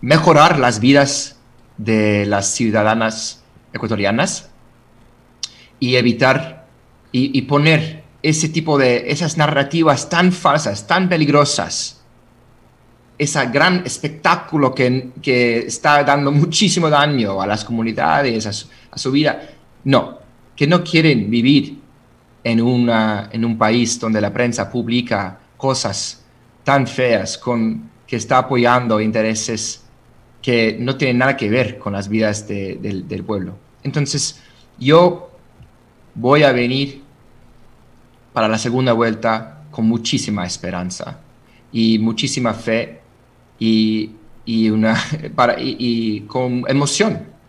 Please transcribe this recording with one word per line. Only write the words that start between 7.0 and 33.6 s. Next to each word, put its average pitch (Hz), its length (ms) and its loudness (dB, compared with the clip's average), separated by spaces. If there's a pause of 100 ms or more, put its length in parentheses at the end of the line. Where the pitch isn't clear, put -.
y, 131 260 0
y 127 60 0
poner 151 600 0 (200)
ese 156 260 0
tipo 156 300 0
de, 123 320 0
esas 151 260 -4
narrativas 147 720 0
tan 180 220 2
falsas, 143 560 -2
tan 185 200 2
peligrosas, 147 920 0 (1120)
ese 147 320 -2
gran 175 380 2
espectáculo 151 880 -2
que, 127 380 0 (100)
que 123 380 2
está 147 440 2
dando 143 280 2
muchísimo 165 580 2
daño 139 520 2
a 95 40 -2
las 104 180 -2
comunidades, 117 840 -2
a 98 60 -6
su, - 140 -12 (240)
a - 60 -14
su 131 140 -4
vida. 143 300 0 (420)
No, - 340 0 (380)
que 147 100 0
no 175 180 2
quieren 151 460 2
vivir 120 500 2 (640)
en 117 180 0
una, 113 680 0
en 117 140 -4
un 117 100 -2
país 113 440 0
donde 110 200 0
la 104 140 -2
prensa 117 360 -2
publica 117 680 -4 (160)
cosas - 680 -6 (400)
tan 139 240 2
feas, 117 500 -2
con, 113 520 -4 (180)
que - 80 -6
está 120 240 0
apoyando 123 600 2
intereses 110 840 -4 (560)
que 113 400 2
no 127 160 -2
tienen 131 220 0
nada 131 180 2
que 110 140 -4
ver 110 280 0
con - 140 -8
las 98 160 -6
vidas 107 400 -2
de, 98 280 -8
del, 95 300 -8
del 95 200 -10
pueblo. 95 320 -8 (260)